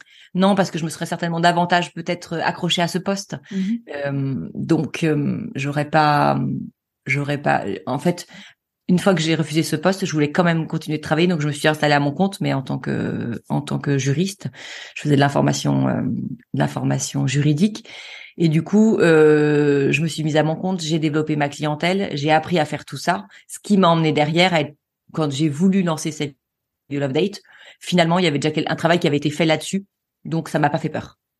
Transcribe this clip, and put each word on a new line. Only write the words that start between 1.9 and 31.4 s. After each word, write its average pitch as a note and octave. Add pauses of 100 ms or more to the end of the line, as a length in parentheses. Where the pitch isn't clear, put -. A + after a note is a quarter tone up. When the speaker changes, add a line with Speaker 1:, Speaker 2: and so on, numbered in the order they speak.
Speaker 1:
peut-être, E3+
euh, D#3+
accrochée F3
à E3+
ce F#3
poste. G3 (140)
Speaker 2:
Mhm. G3 (280)
Speaker 1:
Euh, C#3
donc, C#3+
euh, D3
j'aurais C#3+
pas, D3 (680)
j'aurais C#3+
pas, - (220)
en B2+
fait, F3 (600)
une F3+
fois G3
que D#3
j'ai D#3+
refusé D3+
ce D#3
poste, F#3+
je C#3+
voulais D3
quand F3
même E3
continuer D#3
de D3+
travailler. D#3+
Donc, F3
je D3
me D3
suis D3+
installée D#3
à C#3+
mon C#3+
compte, F#3+
mais C#3+
en C3+
tant C3+
que, A#2+
en C#3+
tant C#3+
que C#3
juriste, C#3 (460)
je -
faisais D3
de C#3
l'information, C#3
euh, -
de -
l'information C#3
juridique. D3 (480)
Et E3+
du D#3+
coup, G#3+
euh, D3+
je C#3+
me E3
suis D#3
mise D#3
à D3+
mon D#3+
compte, F#3
j'ai D#3
développé D3+
ma C#3+
clientèle, D3+
j'ai D3
appris D#3
à D3+
faire -
tout -
ça, G3 (220)
ce -
qui G#3
m'a F#3
emmenée D#3+
derrière D#3+
à E3
être, C#3 (380)
quand D3+
j'ai D3
voulu F#3
lancer E3
cette D3 (540)
Love C#3
Date, F#3 (400)
finalement, E3+
il F#3
y E3
avait C#3+
déjà D3+
quel-, D#3
un B2+
travail E3
qui F3
avait D3
été D3
fait E3
là-dessus, D#3+ (400)
donc D#3+
ça E3
m'a D3+
pas D#3+
fait D#3
peur. - (220)